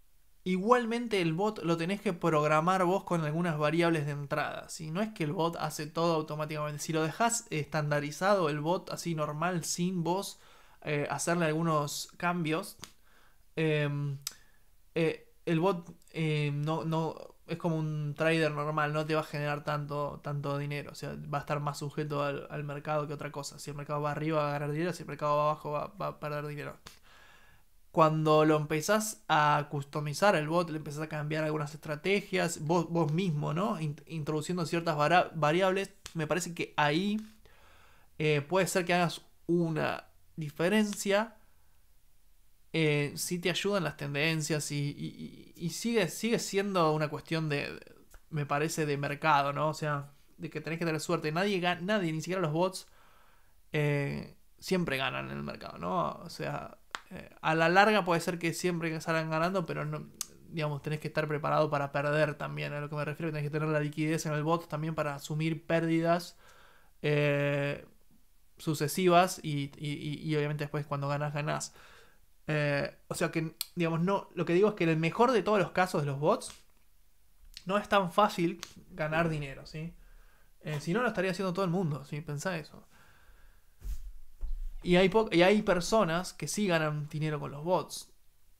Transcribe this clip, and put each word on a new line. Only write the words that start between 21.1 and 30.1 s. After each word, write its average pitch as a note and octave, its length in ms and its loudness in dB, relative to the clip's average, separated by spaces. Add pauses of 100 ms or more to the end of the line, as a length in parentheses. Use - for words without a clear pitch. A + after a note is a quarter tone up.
va C#3+ 60 -2
a - 40 -2
estar D3 180 -2
más C#3+ 180 -4
sujeto D3 460 -4
al, C#3 260 -4
al D3 140 -6
mercado D3 420 -4
que D3 60 -8
otra D3 180 -8
cosa. C#3+ 280 -10
Si - 100 -12
el C#3+ 80 -10
mercado D3 240 -4
va D3 120 -2
arriba, D3+ 320 0
va D3 40 0
a C#3+ 40 -2
ganar D3 200 -4
dinero. E3+ 220 -2
Si - 80 -12
el A2 60 -12
mercado D3 280 0
va D3+ 140 2
abajo, D3+ 220 -6
va, C#3+ 160 -4
va - 200 -8
a D3+ 120 -10
perder D3 260 -6
dinero. D3 320 -10 (1120)
Cuando D#3 540 6
lo D#3 120 6
empezás D#3 720 0
a D3+ 420 4
customizar D3+ 680 0